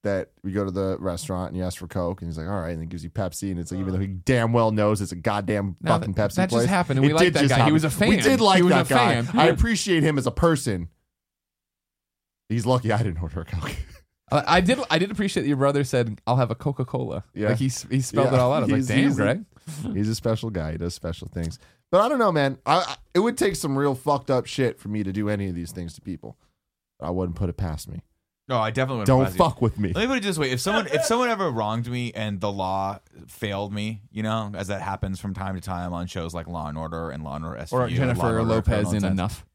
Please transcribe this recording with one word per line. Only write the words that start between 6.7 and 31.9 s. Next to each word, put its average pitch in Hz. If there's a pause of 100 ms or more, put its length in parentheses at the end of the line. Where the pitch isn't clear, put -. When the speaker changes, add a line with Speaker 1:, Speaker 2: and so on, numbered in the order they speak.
Speaker 2:
and 135
Speaker 1:
it 143
Speaker 2:
we 151
liked 165
Speaker 1:
did 170
Speaker 2:
that 147
Speaker 1:
just 139
Speaker 2:
guy. 123
He 117
Speaker 1:
happen. 135
Speaker 2:
was 156
a 151
fan. -
Speaker 1:
We 208
did 262
like 196
Speaker 2:
He 180
was 180
Speaker 1:
that 127
Speaker 2:
a -
Speaker 1:
guy. 117
Speaker 2:
fan. -
Speaker 1:
I 160
appreciate 180
him 151
as 131
a 120
person. 117 (1600)
He's 113
lucky 120
I 104
didn't 85
order 85
a -
Coke. 76
<laughs> - (440)
Speaker 2:
Uh, 151
I 180
did. 240 (120)
I 160
did 196
appreciate 202
that 135
your 143
brother 143
said, 117
"I'll 123
have 127
a 113
Coca-Cola." 127 (120)
Speaker 1:
Yeah. 104
Speaker 2:
Like, 113
he 135
s-, -
he 131
spelled 135
Speaker 1:
Yeah. 131
Speaker 2:
it 123
all 123
out. 156
I -
was -
like, -
Speaker 1:
He's, 127
Speaker 2:
"Damn, 110
Speaker 1:
he's 139
a, 107
Speaker 2:
Greg." 127 (500)
Speaker 1:
he's 104
a 110
special 113
guy. 80
He 80
does 87
special -
things. 82 (320)
But 180
I 220
don't 285
know, 214
man. 139
I, 156
I, 139 (160)
it 170
would 233
take 202
some 139
real 139
fucked 139
up 123
shit 123
for -
me 107
to 95
do 104
any 98
of 87
these 85
things 85
to -
people. 73 (600)
I 76
wouldn't 90
put 98
it -
past 80
me. - (480)
Speaker 3:
No, 127
I 110
definitely 131
wouldn't 101
Speaker 1:
Don't 131
Speaker 3:
put 131
it -
past -
you. 180
Speaker 1:
fuck 156
with 113
me. 98
Speaker 3:
Let 170
me 226
put 262
it 220
this 190
way. 139
If 127
someone, 208
if 214
someone 240
ever 196
wronged 113